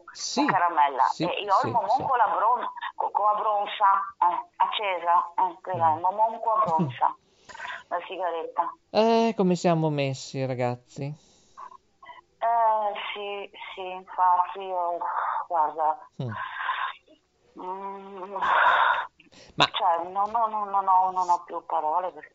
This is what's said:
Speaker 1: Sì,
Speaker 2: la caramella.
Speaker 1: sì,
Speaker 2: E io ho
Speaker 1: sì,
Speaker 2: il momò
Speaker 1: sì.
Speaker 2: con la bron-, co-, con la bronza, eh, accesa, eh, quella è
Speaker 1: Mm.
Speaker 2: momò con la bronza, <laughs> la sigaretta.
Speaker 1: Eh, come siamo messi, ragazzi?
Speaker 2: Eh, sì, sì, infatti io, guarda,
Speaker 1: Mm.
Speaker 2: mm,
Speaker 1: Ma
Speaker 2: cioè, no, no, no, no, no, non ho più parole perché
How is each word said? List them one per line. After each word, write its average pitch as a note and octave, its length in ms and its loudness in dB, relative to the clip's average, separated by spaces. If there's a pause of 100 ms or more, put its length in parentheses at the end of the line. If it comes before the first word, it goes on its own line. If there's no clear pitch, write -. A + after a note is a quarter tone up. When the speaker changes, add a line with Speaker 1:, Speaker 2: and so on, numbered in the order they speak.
(120)
Speaker 1:
Sì, - 340 -2
Speaker 2:
la C4+ 60 2
caramella. D3+ 540 2
Speaker 1:
sì, - 200 -2
Speaker 2:
E F3 160 -2
io G3+ 120 -4
ho G3 60 6
Speaker 1:
sì, - 80 0
Speaker 2:
il - 60 -2
momò G3+ 160 0
Speaker 1:
sì. B3+ 140 2
Speaker 2:
con B3+ 140 0
la A3 100 4
bron-, A3+ 420 0 (260)
co-, - 160 -2
con G3+ 140 0
la G#3 140 2
bronza, G3+ 500 2 (300)
eh, F3 260 2 (120)
accesa, F3+ 760 2
eh, F3+ 260 0
quella E3+ 280 0
è D#3 60 4
Speaker 1:
Mm. E3 60 -4
Speaker 2:
momò G#3 380 2
con A3 200 0
la F#3+ 60 4
bronza, D#3 520 0
<laughs> - 720 -16
la F3 80 -2 (100)
sigaretta. E3+ 680 -4 (180)
Speaker 1:
Eh, A3+ 440 4
come F3+ 200 4
siamo D#3+ 340 2
messi, C#3 560 -2
ragazzi? B2 600 -4 (1300)
Speaker 2:
Eh, A3 560 2 (200)
sì, G3+ 380 -8 (220)
sì, G3 160 -12
infatti F#3 680 0
io, F3+ 380 -4 (500)
guarda, D#3 500 0 (240)
Speaker 1:
Mm. A#2+ 100 -6 (1300)
Speaker 2:
mm, G3 760 -12 (1200)
Speaker 1:
Ma D3 160 4
Speaker 2:
cioè, E3+ 380 0
no, G3 180 -2
no, A3+ 200 0
no, G#3+ 180 -4
no, G3 160 0
no, F#3 300 4
non F3+ 180 0
ho F3 160 2
più E3+ 200 -8
parole E3 460 0
perché - 240 -18